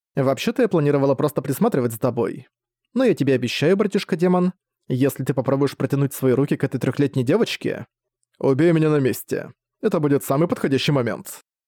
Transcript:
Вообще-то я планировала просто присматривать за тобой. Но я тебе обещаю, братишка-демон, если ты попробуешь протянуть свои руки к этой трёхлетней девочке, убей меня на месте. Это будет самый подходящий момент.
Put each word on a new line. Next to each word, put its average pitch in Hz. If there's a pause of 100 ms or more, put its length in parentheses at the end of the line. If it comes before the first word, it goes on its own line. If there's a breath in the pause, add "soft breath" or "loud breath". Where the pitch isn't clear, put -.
(160)
Вообще-то 139
я 233
планировала 143
просто -
присматривать 139
за 113
тобой. 120 (460)
Но 247
я 220
тебе 135
обещаю, 127
братишка-демон, 185 (340)
если 135
ты 131
попробуешь 135
протянуть 139
свои 131
руки 139
к -
этой 135
трёхлетней 135
девочке, - (500)
убей 139
меня 156
на 151
месте. - (280)
Это 202
будет 143
самый 147
подходящий 151
момент. 117 (260)